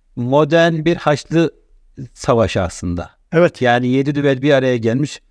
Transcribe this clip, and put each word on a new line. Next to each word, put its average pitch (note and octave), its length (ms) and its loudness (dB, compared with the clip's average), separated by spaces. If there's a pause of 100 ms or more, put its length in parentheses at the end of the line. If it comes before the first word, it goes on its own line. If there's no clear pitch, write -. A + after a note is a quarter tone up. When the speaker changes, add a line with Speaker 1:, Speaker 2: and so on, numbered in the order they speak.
(160)
Speaker 1:
modern D3+ 680 2
bir E3+ 100 0
Haçlı D#3 560 -2 (600)
Savaşı A2+ 480 0
aslında. F2+ 480 -6 (220)
Speaker 2:
Evet. E3+ 300 2
Speaker 1:
Yani B2 260 2
yedi C3+ 280 0
düvel C#3 260 0
bir D3 120 2
araya C3 240 2
gelmiş. A#2 540 -2